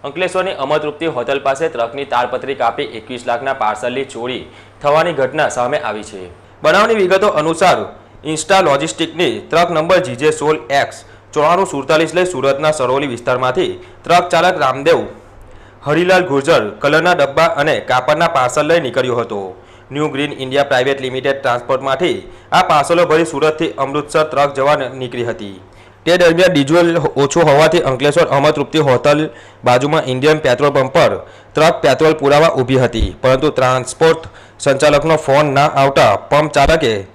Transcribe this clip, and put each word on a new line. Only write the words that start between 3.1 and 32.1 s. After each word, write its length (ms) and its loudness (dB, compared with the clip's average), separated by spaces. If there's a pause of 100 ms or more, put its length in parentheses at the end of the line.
લાખના 260 -4
પાર્સલની 520 -4
ચોરી 420 -10 (360)
થવાની 300 0
ઘટના 360 -2
સામે 300 -4
આવી 240 -8
છે. 280 -16 (320)
બનાવની 320 2
વિગતો 340 2
અનુસાર, 500 2 (460)
ઇન્સ્ટા 360 0
લોજિસ્ટિકની 800 -2 (120)
ટ્રક 200 2
નંબર 280 2
જી 180 -4
જે 140 2
સોળ 260 0 (140)
એક્સ 340 -2 (280)
ચોરાણું 340 2
સુડતાલીસ 480 -2
લઈ 100 2
સુરતના 460 -2
સરોલી 360 -2
વિસ્તારમાંથી 760 -4 (200)
ટ્રક 240 2
ચાલક 300 2
રામદેવ 400 2 (840)
હરિલાલ 420 2
ગુર્જર 440 0
કલરના 420 0
ડબ્બા 320 0
અને 360 0
કાપડના 460 0
પાર્સલ 400 0
લઈ 140 4
નીકળ્યો 360 -2
હતો. 400 -6 (360)
ન્યૂ 160 -2
ગ્રીન 240 -4
ઇન્ડિયા 320 -2
પ્રાઇવેટ 360 0
લિમિટેડ 420 -4
ટ્રાન્સપોર્ટમાંથી 920 -4 (200)
આ 100 4
પાર્સલો 440 0
ભરી 180 2
સુરતથી 540 -2
અમૃતસર 460 -2
ટ્રક 300 -2
જવા 220 2
ન-, 140 -6
નીકળી 340 -8
હતી. 360 -10 (440)
તે 120 2
દરમિયાન 360 4
ડીઝલ 440 2 (200)
ઓછું 280 2
હોવાથી 340 4
અંકલેશ્વર 480 2
અમર 240 2
તૃપ્તિ 280 -2
હોટલ 520 2 (340)
બાજુમાં 420 2
ઇન્ડિયન 320 2
પેટ્રોલ 320 0
પંપ 240 0
પર 320 2 (280)
ટ્રક 200 2
પેટ્રોલ 380 2